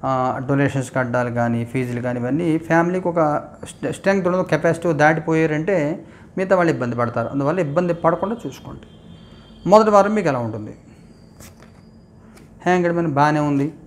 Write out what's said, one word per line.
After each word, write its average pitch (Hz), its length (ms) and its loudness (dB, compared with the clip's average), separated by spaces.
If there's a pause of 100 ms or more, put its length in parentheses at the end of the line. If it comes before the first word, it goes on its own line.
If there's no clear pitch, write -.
ఆ, 127 400 0
డొనేషన్స్ 139 500 0
కట్టాలి 123 380 0
కానీ, 117 320 0
ఫీజులు 123 360 -6
కానీ, 123 180 -4
ఇవన్నీ 156 380 0
ఫ్యామిలీకి 170 500 0
ఒక 156 360 0 (200)
స్ట్రె-, - 300 -8
స్ట్రెంగ్త్ 190 340 0
ఉండదు, 185 160 0
కెపాసిటీ 165 500 0
దాటిపోయారంటే 160 1120 2 (320)
మిగతా 190 180 2
వాళ్ళు 170 160 2
ఇబ్బంది 123 240 -2
పడతారు. 117 320 -2
అందువల్ల 143 320 -2
ఇబ్బంది 170 340 0
పడకుండా 170 420 0 (120)
చూసుకోండి. - 340 -14 (880)
మొదటి 214 200 8
వారం 208 260 4
మీకు 190 120 0
ఎలా 131 120 0
ఉంటుంది? 107 380 -8 (1800)
హ్యాంగ్డ్ 175 320 2
మ్యాన్ 170 140 0
బాగానే 151 320 2
ఉంది. 147 340 0 (140)